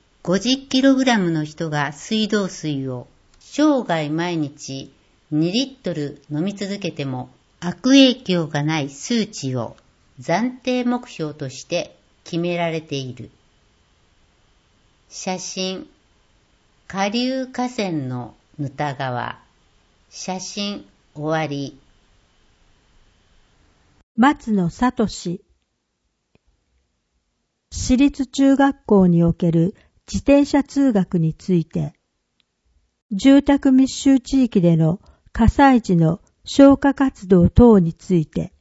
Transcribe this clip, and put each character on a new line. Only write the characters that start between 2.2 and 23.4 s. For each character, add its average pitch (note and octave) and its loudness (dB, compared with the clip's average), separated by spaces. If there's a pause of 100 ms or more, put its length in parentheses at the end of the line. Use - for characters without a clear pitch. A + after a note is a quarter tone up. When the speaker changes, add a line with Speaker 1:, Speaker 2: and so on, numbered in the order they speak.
Speaker 1:
道 G3+ -2
水 C#3+ -8
を B2 -10 (320)
生 C#4+ -2
涯 D#3+ -4
毎 E3+ -4
日 C#3 -10 (380)
二 D#3+ 0
リ C4 -4
ッ - -14
ト F3 -6
ル C#3+ -8 (120)
飲 D3+ -4
み G3+ -6
続 G3+ -10
け E3+ -8
て D3 -10
も B2+ -10 (300)
悪 F3+ -4
影 C4+ 6
響 F3 -4
が D3 -4
な D#3 -2
い C#3 -6
数 A#3 -6
値 C3+ -8
を A2+ -8 (440)
暫 A3+ -4
定 B3+ -4
目 B3 -6
標 - -10
と C3+ -12
し - -16
て - -8 (280)
決 E3+ -8
め F3 -4
ら E3+ -4
れ D#3+ -8
て D3+ -10
い C3 -10
る。 A2+ -18 (1800)
写 F#3 -10
真、 F#3 -10 (1000)
下 G3 -6
流 B3+ -4
河 B3 -8
川 G3 -6
の B2+ -8 (240)
沼 C#3+ -6
田 C#3+ -6
川。 B2 -8 (680)
写 - -12
真 G3+ -10 (280)
終 D3 -10
わ D#3+ -4
り。 C#3 -10 (2500)